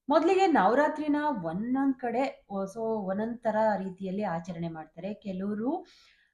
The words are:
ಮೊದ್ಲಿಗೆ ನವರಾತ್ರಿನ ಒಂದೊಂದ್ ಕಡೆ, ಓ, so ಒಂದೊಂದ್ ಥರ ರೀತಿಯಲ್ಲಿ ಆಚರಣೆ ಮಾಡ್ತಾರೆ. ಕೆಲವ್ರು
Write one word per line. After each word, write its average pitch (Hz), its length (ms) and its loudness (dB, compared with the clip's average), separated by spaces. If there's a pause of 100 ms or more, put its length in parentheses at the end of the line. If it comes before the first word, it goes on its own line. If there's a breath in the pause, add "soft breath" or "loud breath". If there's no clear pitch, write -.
ಮೊದ್ಲಿಗೆ 349 380 6
ನವರಾತ್ರಿನ 294 680 4 (260)
ಒಂದೊಂದ್ 247 520 0
ಕಡೆ, 254 560 -4
ಓ, 196 140 -4
so 196 160 -10
ಒಂದೊಂದ್ 220 580 -2
ಥರ 214 180 0 (220)
ರೀತಿಯಲ್ಲಿ 190 440 -6
ಆಚರಣೆ 170 460 -6
ಮಾಡ್ತಾರೆ. 165 460 -10
ಕೆಲವ್ರು 208 720 -6 (460 loud breath)